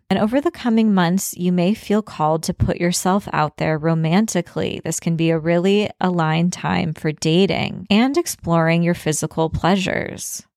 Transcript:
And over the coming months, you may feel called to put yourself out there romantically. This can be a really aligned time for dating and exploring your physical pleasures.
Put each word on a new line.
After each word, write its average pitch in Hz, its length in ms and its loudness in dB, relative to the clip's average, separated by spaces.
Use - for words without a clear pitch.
And 190 100 2
over 220 220 2
the 339 100 0
coming 226 440 2
months, 180 420 2
you 175 160 0
may 180 220 2
feel 214 260 0
called 160 440 -2
to 180 100 -4
put - 240 0
yourself 180 520 0
out 151 280 -2
there 160 180 0
romantically. 165 1080 0
This - 160 -6
can 165 180 -2
be 160 120 2
a 160 100 2
really 175 520 2
aligned 170 540 0
time 156 400 -2
for 156 180 -4
dating 175 800 0
and 254 260 2
exploring 170 640 0
your 170 120 2
physical 156 560 -2
pleasures. - 960 -4